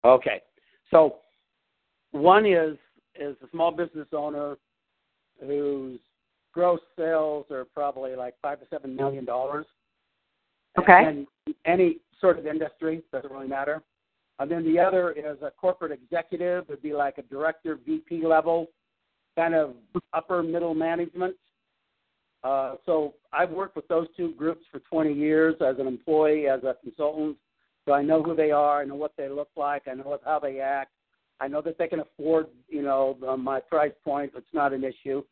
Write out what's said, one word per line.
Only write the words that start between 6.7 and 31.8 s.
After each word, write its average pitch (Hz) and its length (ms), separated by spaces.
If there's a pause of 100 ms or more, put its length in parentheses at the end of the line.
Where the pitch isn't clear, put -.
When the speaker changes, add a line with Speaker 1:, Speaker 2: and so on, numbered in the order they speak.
Speaker 1:
sales 156 540
are 131 140
probably, 131 500
like, 127 260
five 147 200
to - 100
seven 139 240
million 139 300
dollars. 135 420 (1120)
Speaker 2:
Okay. 185 260
Speaker 1:
And 143 220 (380)
any 170 340 (220)
sort 170 180
of 147 80
industry, 160 560 (100)
doesn't 135 200
really 135 160
matter. 139 340 (560)
And 143 120
then 170 140
the 160 140
other 180 340
is 147 280
a 147 100
corporate 180 420
executive, 170 760
would 143 140
be 151 100
like 143 240
a 135 60
director, 151 640
V 156 200
P 165 200
level, 165 400 (680)
kind 165 200
of 147 180 (400)
upper 170 300
middle 165 320
management. 170 600 (1120)
Uh, 135 300 (100)
so 156 300 (180)
I've 170 160
worked 185 280
with 151 120
those 165 260
two 170 200
groups 160 360
for 139 100
twenty 156 340
years 156 400 (120)
as 131 120
an 135 80
employee, 151 640
as 135 160
a 131 180
consultant. 151 560 (480)
So 143 80
I 143 80
know 156 200
who 160 140
they 151 140
are. 147 320
I - 20
know 139 100
what 151 220
they 139 140
look 143 260
like. 143 320
I 131 60
know 135 100
what, 143 180
how 151 160
they 135 220
act. 135 300 (500)
I 139 80
know 147 140
that 165 160
they 165 100